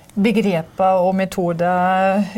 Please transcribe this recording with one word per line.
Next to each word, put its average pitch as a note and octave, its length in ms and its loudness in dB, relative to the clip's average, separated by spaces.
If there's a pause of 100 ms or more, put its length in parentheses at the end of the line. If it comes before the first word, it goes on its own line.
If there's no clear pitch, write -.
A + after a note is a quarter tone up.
(140)
begreper F#3+ 880 0
og F#3 160 2
metoder, F#3 1040 0 (180)